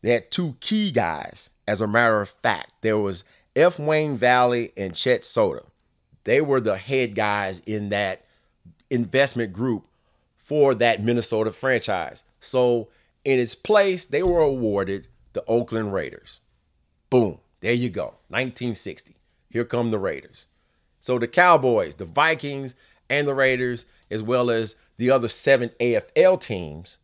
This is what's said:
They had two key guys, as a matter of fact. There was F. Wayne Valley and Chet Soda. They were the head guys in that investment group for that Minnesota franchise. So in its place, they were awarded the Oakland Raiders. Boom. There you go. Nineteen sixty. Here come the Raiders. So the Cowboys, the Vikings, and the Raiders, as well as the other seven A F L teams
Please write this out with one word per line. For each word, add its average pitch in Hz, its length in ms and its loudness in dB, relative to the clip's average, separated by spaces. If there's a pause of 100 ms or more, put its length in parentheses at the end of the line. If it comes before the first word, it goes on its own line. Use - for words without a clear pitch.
They 113 100 0
had 117 200 -2
two 160 260 -4
key 214 320 -2
guys, 82 600 -4 (180)
as 101 120 0
a 110 60 -2
matter 110 340 2
of 98 100 -6 (120)
fact. 101 380 -2
There 110 180 0
was 98 240 -4 (320)
F. 170 240 4
Wayne 151 380 -2
Valley 123 600 2
and 95 200 -6
Chet 123 280 0
Soda. 90 380 0 (640)
They 120 160 4
were 139 200 2
the 107 180 -2
head 120 360 -2
guys 101 460 -2
in 104 300 -6
that 101 340 -4 (680)
investment 120 600 0
group 110 320 -4 (520)
for 143 380 2
that 110 280 2
Minnesota 110 500 0
franchise. 107 720 -4 (160)
So 120 480 0 (360)
in 135 140 2
its 120 160 -2
place, 202 500 0
they 156 200 -2
were 175 160 2
awarded 104 680 0 (260)
the - 140 -6
Oakland 113 460 -2
Raiders. - 480 -8 (680)
Boom. 110 300 2 (220)
There 107 120 -2
you 123 160 0
go. 87 260 -8 (140)
Nineteen 123 460 -4
sixty. - 400 -12 (340)
Here 117 160 -2
come 120 260 -2
the 110 100 -2
Raiders. 80 480 -8 (500)
So 127 220 -2
the 117 80 -2
Cowboys, 131 680 4
the 98 100 -12
Vikings, 139 680 -2 (340)
and 147 180 -2
the 139 80 -2
Raiders, 127 520 0 (240)
as 110 120 -4
well 123 280 0
as 113 260 -2 (200)
the 123 140 0
other 123 180 2
seven 120 420 2 (100)
A 120 160 2
F - 180 -4
L 185 220 6
teams 87 680 -8